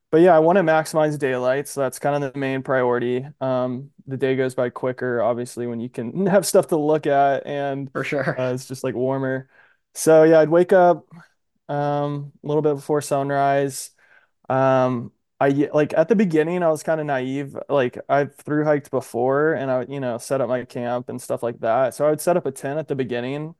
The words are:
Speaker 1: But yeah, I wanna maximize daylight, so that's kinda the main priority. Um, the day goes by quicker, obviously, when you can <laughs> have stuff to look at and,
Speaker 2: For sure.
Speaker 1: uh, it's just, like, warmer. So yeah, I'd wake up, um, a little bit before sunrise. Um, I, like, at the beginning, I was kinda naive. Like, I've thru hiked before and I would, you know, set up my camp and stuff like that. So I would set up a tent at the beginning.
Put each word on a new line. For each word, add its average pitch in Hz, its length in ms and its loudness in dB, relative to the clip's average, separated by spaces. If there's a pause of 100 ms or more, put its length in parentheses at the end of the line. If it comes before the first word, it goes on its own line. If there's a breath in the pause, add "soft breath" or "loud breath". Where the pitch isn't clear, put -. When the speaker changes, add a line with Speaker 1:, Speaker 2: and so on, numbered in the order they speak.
(120)
Speaker 1:
But 160 100 6
yeah, 175 140 8
I 156 40 8
wanna 170 240 4
maximize 156 560 0
daylight, 131 480 0
so - 140 -6
that's 131 180 -4
kinda 143 320 -2
the 131 80 -10
main 135 240 -4
priority. 123 640 0 (140)
Um, 127 500 -4 (160)
the 135 100 -8
day 131 200 0
goes 131 180 -2
by 123 140 0
quicker, 127 520 -4
obviously, 120 460 -4
when 117 140 -6
you 123 80 -8
can 131 360 -6
<laughs> - 20 2
have 185 200 4
stuff 190 220 4
to 170 80 0
look 151 300 0
at 139 400 2
and, 139 460 -6
Speaker 2:
For 135 100 -4
sure. 135 360 -4
Speaker 1:
uh, 127 160 -2
it's 131 120 -10
just, 131 160 -12
like, 127 120 -4
warmer. 131 540 -4 (460 soft breath)
So 160 280 6
yeah, 160 160 8
I'd 156 100 4
wake 175 240 4
up, 175 340 4 (640 loud breath)
um, 143 640 -4 (100)
a - 40 -12
little 147 140 0
bit 147 140 2
before 147 260 -2
sunrise. 139 880 -2 (580 soft breath)
Um, 131 640 2 (300)
I, 139 80 4 (240)
like, 151 240 0
at 160 120 4
the 233 60 4
beginning, 175 480 0
I 165 60 2
was 156 140 -2
kinda 160 200 -2
naive. 139 540 -6 (120)
Like, 127 300 0 (100)
I've 139 260 0
thru 151 280 -2
hiked 147 280 0
before 135 640 0
and 135 180 -4
I 127 80 0
would, 120 100 -8
you 139 100 -8
know, 123 180 -6
set 135 240 -4
up 117 80 -4
my 127 160 -4
camp 123 440 -6
and 110 120 -10
stuff - 220 -8
like 120 180 -6
that. 120 340 0
So 147 120 0
I 151 40 4
would 151 100 -2
set 175 160 2
up 165 80 -4
a 135 60 -4
tent 139 280 -6
at 151 80 -8
the 147 80 -4
beginning. 131 640 -6